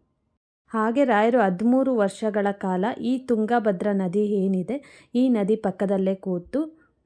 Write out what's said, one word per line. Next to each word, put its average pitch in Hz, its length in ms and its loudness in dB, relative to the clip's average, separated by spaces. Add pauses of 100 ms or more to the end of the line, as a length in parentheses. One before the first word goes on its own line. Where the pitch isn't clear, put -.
(680)
ಹಾಗೆ 226 360 0
ರಾಯರು 233 360 4
ಹದಿಮೂರು 240 560 2
ವರ್ಷಗಳ 202 560 -2
ಕಾಲ 190 340 -2 (160)
ಈ 247 160 -2
ತುಂಗಭದ್ರಾ 214 760 0
ನದಿ 190 260 -2
ಏನಿದೆ, 202 960 -2
ಈ 254 140 2
ನದಿ 214 260 2
ಪಕ್ಕದಲ್ಲೇ 190 600 -2
ಕೂತು 190 640 -6 (260)